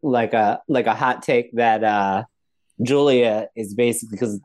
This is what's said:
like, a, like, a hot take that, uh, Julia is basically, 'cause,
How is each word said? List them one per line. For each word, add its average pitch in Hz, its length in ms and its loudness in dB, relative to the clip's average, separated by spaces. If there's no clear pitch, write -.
like, 120 300 0
a, 110 340 0
like, 120 200 0
a 110 80 0
hot 127 280 -2
take 120 300 0
that, 113 300 0
uh, 101 400 0
Julia 120 760 2
is 104 180 -10
basically, 113 440 -2
'cause, 104 280 -4